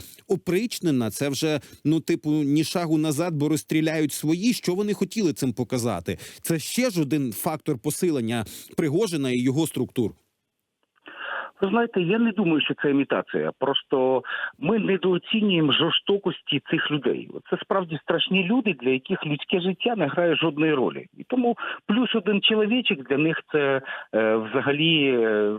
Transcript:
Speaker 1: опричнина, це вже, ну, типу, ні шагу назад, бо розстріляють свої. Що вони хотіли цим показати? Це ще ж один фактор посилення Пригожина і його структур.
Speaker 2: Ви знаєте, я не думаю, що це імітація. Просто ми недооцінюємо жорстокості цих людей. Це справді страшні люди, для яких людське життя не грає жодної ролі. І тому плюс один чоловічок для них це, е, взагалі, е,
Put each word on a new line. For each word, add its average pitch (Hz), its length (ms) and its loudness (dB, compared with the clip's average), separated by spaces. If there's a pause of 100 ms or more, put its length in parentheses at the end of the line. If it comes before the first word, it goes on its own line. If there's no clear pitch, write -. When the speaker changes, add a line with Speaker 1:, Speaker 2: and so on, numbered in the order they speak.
(280)
Speaker 1:
опричнина, 170 840 0
це 139 180 -4
вже, 147 300 0 (260)
ну, 156 140 4
типу, 156 320 0
ні 151 320 2
шагу 160 340 0
назад, 156 380 0
бо 147 140 0
розстріляють 156 640 0
свої. 175 400 0
Що 180 220 -2
вони 208 180 0
хотіли 190 400 0
цим 127 200 -2
показати? 107 640 -2 (240)
Це 165 180 0
ще 247 300 0
ж 175 120 0
один 139 320 0
фактор 156 440 -4
посилення 120 680 0 (320)
Пригожина 156 540 0
і 123 80 0
його 135 280 2
структур. 120 440 -2 (1500)
Speaker 2:
Ви 196 80 2
знаєте, 233 320 0
я 190 180 2
не 233 120 2
думаю, 170 300 2
що - 120 -2
це - 160 -2
імітація. 95 680 0
Просто 131 640 0 (360)
ми 208 200 2
недооцінюємо 185 960 2
жорстокості 165 880 0 (100)
цих 160 200 -2
людей. 107 380 -2 (200)
Це 180 80 -2
справді 175 460 -4
страшні 185 400 0
люди, 214 380 0
для 123 80 0
яких 131 360 -2
людське 156 340 -2
життя 190 360 -2
не 170 120 0
грає 165 280 0
жодної 156 380 0
ролі. 85 320 -2 (120)
І - 60 -16
тому 240 340 0 (300)
плюс 233 280 0
один 202 260 0
чоловічок 214 680 2
для 143 80 2
них 156 240 0 (100)
це, 139 300 2 (340)
е, 110 200 4
взагалі, 139 840 2
е, 107 400 2